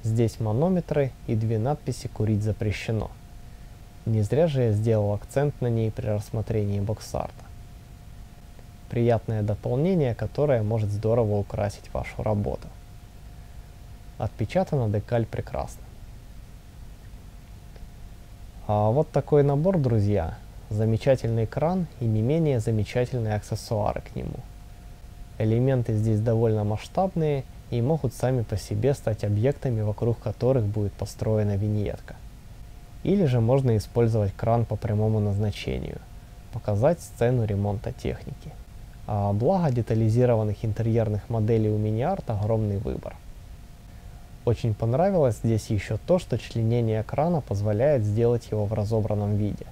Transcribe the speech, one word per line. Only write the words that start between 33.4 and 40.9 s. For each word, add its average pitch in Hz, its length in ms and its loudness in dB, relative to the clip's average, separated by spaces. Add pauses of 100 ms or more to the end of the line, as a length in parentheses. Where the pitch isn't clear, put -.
использовать 110 560 2
кран 113 320 2
по 110 100 -4
прямому 110 440 2
назначению, 101 800 -2 (520)
показать 117 480 2
сцену 120 460 2
ремонта 101 480 -2
техники. - 580 -8 (540)
А 101 260 0
благо 151 400 2
детализированных 113 960 2
интерьерных 110 640 0